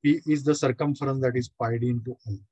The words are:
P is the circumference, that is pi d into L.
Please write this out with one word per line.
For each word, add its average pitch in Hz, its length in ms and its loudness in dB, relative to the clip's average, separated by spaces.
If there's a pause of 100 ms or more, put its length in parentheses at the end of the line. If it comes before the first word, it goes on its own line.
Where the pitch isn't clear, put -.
P 151 220 4
is 151 180 0
the 147 120 2
circumference, 135 640 0
that 127 160 2
is 120 120 -2
pi 117 280 -2
d 120 120 0
into 120 280 -4 (100)
L. 101 120 -6 (120)